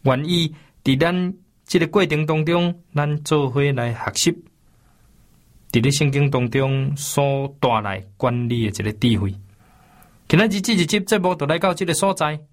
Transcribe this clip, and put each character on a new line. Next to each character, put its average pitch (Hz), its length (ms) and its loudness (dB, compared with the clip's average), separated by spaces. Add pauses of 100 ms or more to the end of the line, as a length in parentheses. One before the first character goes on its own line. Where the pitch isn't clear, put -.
愿 135 260 0
意 170 240 0 (300)
伫 135 160 2
咱 180 360 0 (300)
这 - 140 0
个 165 80 4
过 185 180 2
程 151 220 -2
当 156 180 0
中， 175 300 0 (200)
咱 147 280 0
做 147 260 2
伙 139 140 0 (100)
来 120 220 -2
学 - 200 -6
习， - 180 2 (1400)
伫 120 100 2
咧 131 120 2
圣 143 180 0
经 139 200 2
当 123 200 0
中 135 460 0
所 139 640 -2
带 117 200 2
来 98 220 -6 (140)
管 120 320 0
理 117 200 0
的 101 140 -6
一 - 20 -2
个 104 100 -2
智 113 240 2
慧。 95 140 -2 (920)
今 156 120 4
仔 220 80 4
日 202 140 -2
这 226 140 -2
一 175 100 2
集 208 160 0
节 202 180 0
目 180 180 0
就 147 100 -4
来 160 120 0
到 185 140 0
这 175 140 -4
个 165 80 -2
所 196 180 0
在。 151 260 -4 (140)